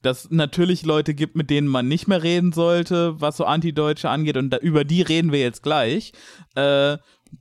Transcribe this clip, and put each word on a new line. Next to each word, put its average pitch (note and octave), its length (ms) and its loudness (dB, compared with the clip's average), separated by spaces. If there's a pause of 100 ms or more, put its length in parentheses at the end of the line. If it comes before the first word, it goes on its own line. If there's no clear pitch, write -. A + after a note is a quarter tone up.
dass - 280 -4
natürlich E3 540 0
Leute D3+ 300 0
gibt, D3+ 200 -4
mit D#3 140 -2
denen D3 180 2
man B2+ 220 0
nicht D#3 200 -2
mehr F#3+ 140 2
reden F3 300 2
sollte, E3+ 680 0
was D3+ 200 -4
so E3 80 -2
Antideutsche D3+ 640 -2
angeht. D3 260 -2
Und C3 140 -2
da, B2+ 80 -2
über D3+ 260 2
die D#3+ 160 0
reden E3 320 2
wir C#3+ 80 2
jetzt B2 220 -2
gleich. D3 500 0 (420)
Äh, C#3+ 440 2 (420)